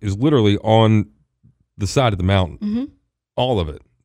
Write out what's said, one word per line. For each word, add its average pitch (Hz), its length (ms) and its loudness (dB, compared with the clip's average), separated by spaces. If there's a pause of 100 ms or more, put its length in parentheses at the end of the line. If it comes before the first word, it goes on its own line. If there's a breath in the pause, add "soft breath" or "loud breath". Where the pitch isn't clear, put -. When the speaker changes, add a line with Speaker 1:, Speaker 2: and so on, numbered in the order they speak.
Speaker 1:
is 101 160 -4
literally 117 400 2
on 110 480 2 (720)
the 104 80 -4
side 123 260 0
of 90 60 -6
the 90 60 -4
mountain, 90 340 0
Speaker 2:
Mm-hmm. 214 260 -6 (520)
Speaker 1:
all 123 220 -2
of 80 120 -4
it. 71 100 -18 (240)